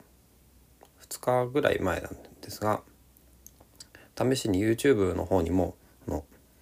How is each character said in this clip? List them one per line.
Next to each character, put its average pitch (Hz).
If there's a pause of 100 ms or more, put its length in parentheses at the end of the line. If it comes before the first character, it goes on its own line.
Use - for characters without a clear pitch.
(1000)
二 -
日 123
ぐ 135
ら -
い -
前 87
な -
ん - (280)
で -
す -
が、 107 (1300)
試 127
し 117
に 92
YouTube 110
の 87
方 90
に 80
も、 90 (320)
あ -
の、 76 (380)